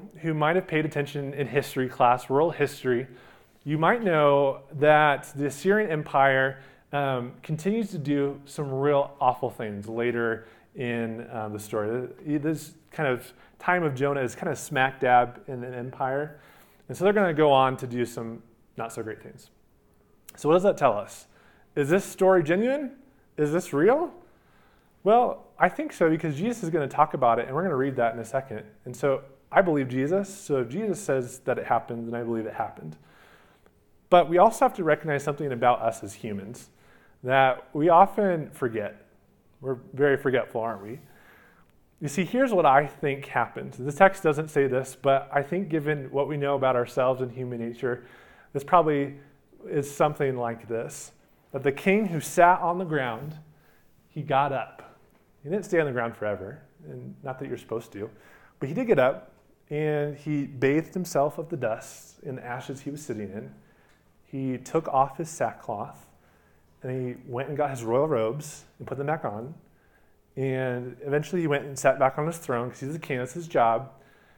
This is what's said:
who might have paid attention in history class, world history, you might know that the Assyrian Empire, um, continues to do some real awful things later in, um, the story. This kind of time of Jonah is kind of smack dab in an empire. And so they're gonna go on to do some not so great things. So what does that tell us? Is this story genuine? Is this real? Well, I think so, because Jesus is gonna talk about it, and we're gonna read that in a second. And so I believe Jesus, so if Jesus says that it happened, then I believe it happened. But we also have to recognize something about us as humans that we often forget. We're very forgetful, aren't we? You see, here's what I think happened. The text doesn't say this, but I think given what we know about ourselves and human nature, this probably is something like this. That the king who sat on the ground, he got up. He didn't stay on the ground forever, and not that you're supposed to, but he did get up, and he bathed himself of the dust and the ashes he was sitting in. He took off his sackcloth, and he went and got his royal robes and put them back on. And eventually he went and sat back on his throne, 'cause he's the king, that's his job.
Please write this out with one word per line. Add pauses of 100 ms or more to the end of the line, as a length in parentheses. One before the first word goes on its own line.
(220)
who
might
have
paid
attention
in
history
class,
world
history, (580)
you
might
know (140)
that
the
Assyrian
Empire, (320)
um, (120)
continues
to
do
some
real
awful
things
later (280)
in,
um,
the
story. (180)
This (180)
kind
of (280)
time
of
Jonah
is
kind
of
smack
dab
in
an
empire. (480)
And
so
they're
gonna
go
on
to
do
some (320)
not
so
great
things. (840)
So
what
does
that
tell
us? (480)
Is
this
story
genuine? (400)
Is
this
real? (920)
Well, (120)
I
think
so,
because
Jesus
is
gonna
talk
about
it,
and
we're
gonna
read
that
in
a
second. (200)
And
so (300)
I
believe
Jesus,
so
if
Jesus
says
that
it
happened,
then
I
believe
it
happened. (1120)
But
we
also
have
to
recognize
something
about
us
as
humans (540)
that
we
often
forget. (560)
We're (160)
very
forgetful,
aren't
we? (1040)
You
see,
here's
what
I
think
happened.
The
text
doesn't
say
this,
but
I
think
given
what
we
know
about
ourselves
and
human
nature, (480)
this
probably (520)
is
something
like
this. (400)
That
the
king
who
sat
on
the
ground, (760)
he
got
up. (460)
He
didn't
stay
on
the
ground
forever, (240)
and
not
that
you're
supposed
to, (500)
but
he
did
get
up, (380)
and
he
bathed
himself
of
the
dust
and
the
ashes
he
was
sitting
in. (720)
He
took
off
his
sackcloth, (760)
and
he (120)
went
and
got
his
royal
robes (140)
and
put
them
back
on. (800)
And
eventually
he
went
and
sat
back
on
his
throne,
'cause
he's
the
king,
that's
his
job. (460)